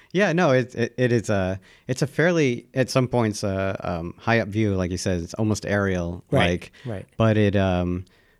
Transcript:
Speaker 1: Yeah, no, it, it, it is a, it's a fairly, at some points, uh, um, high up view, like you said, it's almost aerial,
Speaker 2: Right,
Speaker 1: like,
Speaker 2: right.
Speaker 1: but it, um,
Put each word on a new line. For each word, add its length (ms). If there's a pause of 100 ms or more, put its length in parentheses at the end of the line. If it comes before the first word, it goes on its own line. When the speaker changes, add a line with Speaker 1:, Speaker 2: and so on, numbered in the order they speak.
(120)
Speaker 1:
Yeah, 220
no, 200
it, 200
it, 240
it 140
is 180
a, 300 (280)
it's 140
a 60
fairly, 640
at 160
some 180
points, 360
uh, 380
um, 360
high 220
up 80
view, 260
like 160
you 80
said, 240
it's 140
almost 320
aerial, 640
Speaker 2:
Right, 180
Speaker 1:
like, 220 (120)
Speaker 2:
right. 220 (100)
Speaker 1:
but 220
it, 180
um, 500 (340)